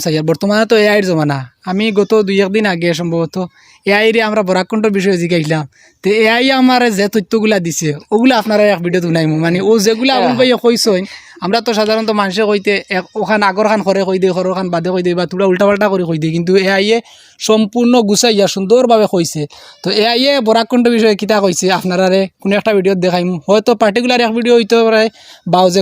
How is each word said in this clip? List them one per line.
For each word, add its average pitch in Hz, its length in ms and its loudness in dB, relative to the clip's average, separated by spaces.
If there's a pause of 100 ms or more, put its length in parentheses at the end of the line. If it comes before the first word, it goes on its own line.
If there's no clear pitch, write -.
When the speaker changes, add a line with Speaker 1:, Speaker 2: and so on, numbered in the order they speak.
Speaker 1:
স্যার, 156 260 -2
বর্তমানে 202 420 0
তো 226 120 6
এআইয়ের 208 260 2
জমানা। 151 280 0 (320)
আমি 196 160 -2 (140)
গত 196 120 -2 (160)
দুই 196 180 0
একদিন 208 280 -2
আগে 170 160 -2 (100)
সম্ভবত 165 360 -4 (500)
এআই 208 300 2
রে 226 140 2
আমরা 214 200 0
বরাকণ্ঠর 208 480 0
বিষয়ে 190 260 0
জিজ্ঞাসলাম, 160 400 -2 (400)
তো 190 40 -4 (160)
এআই 233 220 2 (140)
আমার 254 220 4 (160)
যে 202 160 0
তথ্যগুলা 214 520 0
দিছে 160 240 -4 (240)
ওগুলা 247 280 2
আপনারা 208 220 0 (100)
এক 170 120 -2
ভিডিও 175 200 -2
শুনাইমু। 160 300 0 (100)
মানে 175 140 0 (100)
ও - 20 2 (140)
যেগুলা 226 320 0
আবুল - 100 0
Speaker 2:
হ্যাঁ। 247 120 -2
Speaker 1:
ভাইয়া 254 240 2
কইছেন, 220 400 0 (420)
আমরা 214 200 0
তো 240 140 -2
সাধারণত 220 300 0 (100)
মানুষে 196 300 -2
কইতে 202 240 -2 (240)
এক, 180 60 -4 (180)
ওখান 208 180 0 (100)
আগর 202 220 0
খান 214 160 0
করে 196 200 0
কই 190 120 -2
দেই, 185 160 2
খরর 185 220 -2
খান 185 160 -4
বাদে 170 200 -2
কই 180 120 -2
দেই 175 140 0
বা 180 120 -2
তোরা 190 200 0
উল্টাপাল্টা 202 420 2
করে 180 160 -2
কই 165 140 -2
দেই, 160 120 -2
কিন্তু 175 160 -2 (140)
এআই 196 200 0 (100)
এ - 20 0 (420)
সম্পূর্ণ 220 540 0 (160)
গুছাইয়া 208 360 2 (100)
সুন্দরভাবে 220 580 2
কইছে। 165 280 -2 (420)
তো 175 60 -4 (120)
এআই 240 280 0
এ 285 40 2 (140)
বরাকণ্ঠ 226 380 0 (100)
বিষয়ে 214 260 2
কিতা 208 220 0
কইছে 180 220 -2 (120)
আপনারা 185 360 -2
রে 196 80 2 (200)
কোনো 196 180 0
একটা 220 180 0
ভিডিও 190 160 0 (120)
দেখাইমু, 180 300 0 (120)
হয়তো 214 240 2 (100)
পার্টিকুলার 240 400 0
এক 226 160 0
ভিডিও 240 220 2
হইতে 233 160 0 (100)
পারে 220 180 2 (480)
বা 180 80 4 (100)
যে 185 120 0